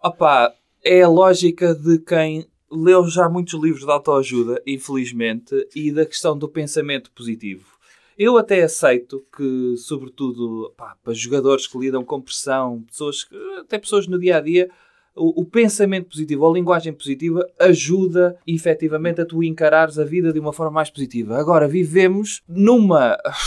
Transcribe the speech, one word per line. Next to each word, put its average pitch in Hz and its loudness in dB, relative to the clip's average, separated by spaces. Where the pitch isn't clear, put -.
Opa, 147 2
é 185 6
a 175 6
lógica 175 4
de 160 2
quem 160 -2
leu 170 4
já 170 2
muitos 170 -4
livros 151 -2
de 143 -2
autoajuda, 131 0
infelizmente, 123 -6
e 151 -4
da 156 0
questão 156 -4
do 143 -8
pensamento 147 -6
positivo. 110 -12
Eu 233 4
até 202 2
aceito 135 0
que, 127 -4
sobretudo, 120 -8
pá, 113 -20
para 117 -6
jogadores 135 0
que - -12
lidam 131 -4
com 135 -8
pressão, 127 -6
pessoas 147 -8
que, - -20
até - -8
pessoas 202 -2
no 180 -4
dia 175 2
a - -2
dia, 180 0
o, 165 -2
o - -6
pensamento 202 0
positivo 151 -4
ou 165 6
a 165 2
linguagem 170 -2
positiva 160 -4
ajuda, 175 4
efetivamente, 160 -2
a 165 -2
tu 165 -4
encarares 156 2
a 151 0
vida 165 -2
de 151 -4
uma 151 -4
forma 156 -6
mais 156 -2
positiva. 120 -6
Agora, 151 2
vivemos 185 0
numa 185 4